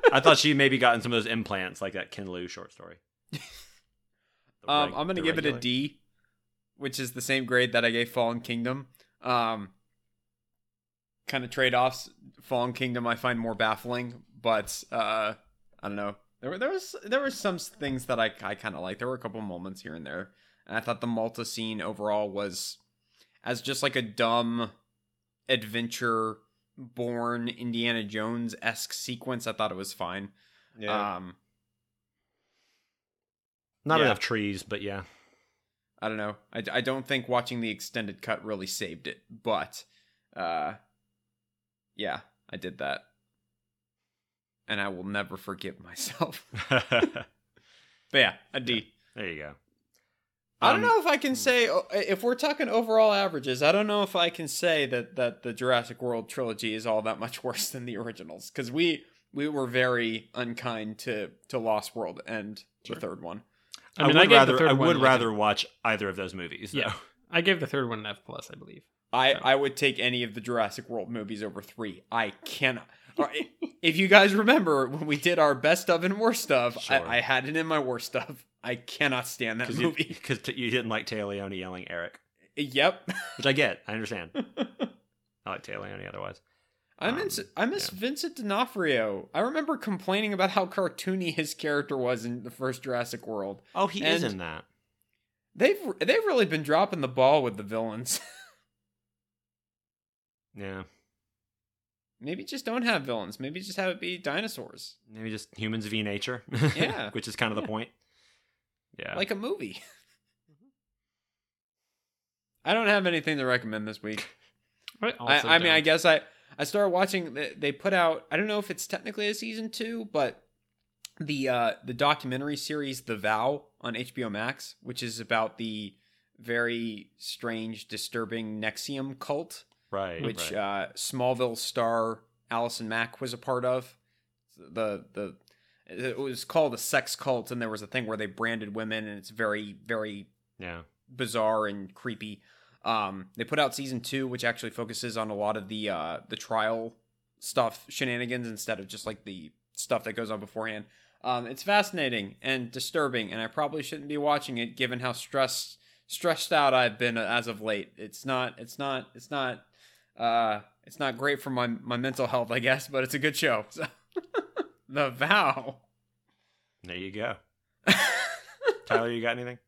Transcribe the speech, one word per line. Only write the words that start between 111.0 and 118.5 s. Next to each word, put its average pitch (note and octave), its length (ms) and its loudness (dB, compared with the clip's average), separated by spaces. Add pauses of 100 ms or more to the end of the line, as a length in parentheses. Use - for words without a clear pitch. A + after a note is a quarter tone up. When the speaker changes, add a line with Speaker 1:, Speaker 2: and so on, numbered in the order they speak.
Speaker 2:
I E3 80 2
don't A3 140 4
have G3+ 200 6
anything D#3 320 2
to C3+ 60 0
recommend A2+ 420 0
this G#2+ 160 -10
week. G#2+ 240 -4 (760)
Speaker 3:
I G#3+ 60 0
Speaker 2:
I, - 100 -2
Speaker 3:
also C#3 300 6
Speaker 2:
I E3 100 10
mean, E3+ 100 6
I D#3+ 120 8
Speaker 3:
don't. D3+ 40 -2
Speaker 2:
guess D#3+ 200 6
I, D#3 180 8 (360)
I D3 60 0
started G3+ 260 2
watching, F3+ 440 0
they, C#3 220 -4
they C#3+ 160 0
put F#3+ 200 0
out, E3+ 380 4
I D#3 60 0
don't G3+ 100 2
know G#3 120 0